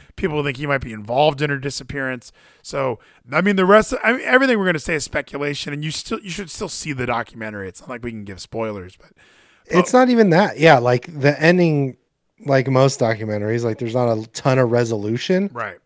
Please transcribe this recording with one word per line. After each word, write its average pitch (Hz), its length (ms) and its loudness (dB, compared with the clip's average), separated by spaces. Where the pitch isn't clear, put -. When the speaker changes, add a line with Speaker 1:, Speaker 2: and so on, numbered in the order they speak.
Speaker 1:
People 151 280 -2
think 139 140 -4
he 147 100 -8
might 139 140 0
be 120 120 -12
involved 131 480 0
in 147 80 0
her 143 80 -2
disappearance. 131 760 -8
So, 135 380 -4
I 147 120 -6
mean, 196 160 0
the 185 80 2
rest, 214 280 4
I 220 100 2
mean, 262 100 -6
everything 254 360 2
we're 190 80 0
gonna 165 120 0
say 175 160 -4
is 143 80 -4
speculation, 147 720 -6
and 147 100 -6
you 156 80 -4
still, - 300 -6
you 208 80 -14
should 170 220 -10
still 190 180 -8
see - 240 -6
the 123 140 -6
documentary. 110 600 -6
It's - 140 -14
not - 80 -16
like 120 140 -12
we 120 80 -8
can 107 140 -10
give 95 140 -14
spoilers, 104 560 -8
but - 140 -20
Speaker 2:
It's 180 280 2
Speaker 1:
oh. 254 60 8
Speaker 2:
not 254 100 6
even 226 200 4
that. 170 300 4
Yeah, 151 180 8
like, 123 300 2
the 139 220 4
ending, 156 560 2
like 135 240 2
most 131 300 4
documentaries, 110 640 -2
like, 113 160 -2
there's 117 160 -6
not 120 220 0
a 110 100 -8
ton 131 320 0
of 120 120 2
resolution. 120 800 0
Speaker 1:
Right. 107 340 -8